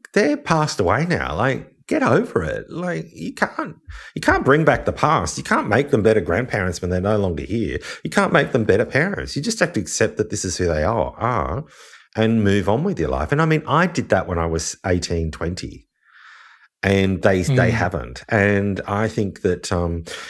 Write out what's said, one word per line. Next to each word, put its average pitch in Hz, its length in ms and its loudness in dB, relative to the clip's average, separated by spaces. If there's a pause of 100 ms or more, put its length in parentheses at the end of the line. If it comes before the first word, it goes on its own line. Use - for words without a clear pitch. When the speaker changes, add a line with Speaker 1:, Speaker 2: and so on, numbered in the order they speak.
(120)
Speaker 1:
they're 285 240 2
passed 156 420 0
away 107 280 2
now. 76 280 -2
Like, 123 360 -2 (180)
get 294 140 0
over 208 400 2
it. 80 280 -6
Like, 170 420 -6
you - 220 -8
can't, - 420 -4 (380)
you - 60 -6
can't 381 240 0
bring 151 200 4
back 131 200 4
the - 80 0
past. 143 460 0
You 131 60 -8
can't 254 240 0
make 123 220 2
them 113 120 2
better 107 180 4
grandparents 92 640 -2
when 87 80 -4
they're 90 100 0
no 104 180 2
longer 85 260 -2
here. 87 340 -4 (260)
You - 60 -8
can't 196 220 2
make 151 200 4
them 117 120 2
better 101 200 4
parents. 165 520 -2
You 143 60 -4
just 220 180 -4
have 170 120 2
to 113 80 -2
accept - 380 -2
that - 120 -2
this - 140 -6
is 92 120 -4
who 90 100 0
they 78 180 0
are, 92 340 0
are 110 460 -2 (520)
and 110 280 4
move 98 240 2
on 120 160 2
with 202 140 -2
your 76 100 -2
life." 67 240 -2
And 143 100 4
I 165 40 4
mean, 156 200 2
I 156 200 2
did 180 240 -4
that 95 180 2
when 85 100 -2
I 82 80 2
was 80 300 -2 (100)
eighteen, 82 440 0
twenty. 82 580 -8 (920)
And 95 400 2
they, 95 200 4
they - 280 4
Speaker 2:
Mm. 117 140 0
Speaker 1:
haven't. 62 440 -6
And 101 580 2
I 104 220 -2
think 107 320 -4
that, 90 320 -2
um, 85 320 -2 (260)